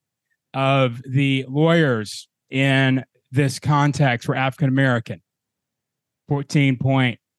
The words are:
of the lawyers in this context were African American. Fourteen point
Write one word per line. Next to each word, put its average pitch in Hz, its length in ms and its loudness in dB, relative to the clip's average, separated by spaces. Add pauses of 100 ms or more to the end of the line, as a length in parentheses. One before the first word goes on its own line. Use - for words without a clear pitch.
(540)
of 135 540 0
the 135 400 0
lawyers 143 800 0 (240)
in 135 520 2 (280)
this 131 280 -2
context 143 680 0
were 139 80 -2
African 131 340 -2
American. 131 520 -2 (1080)
Fourteen 139 500 0
point 131 420 0 (200)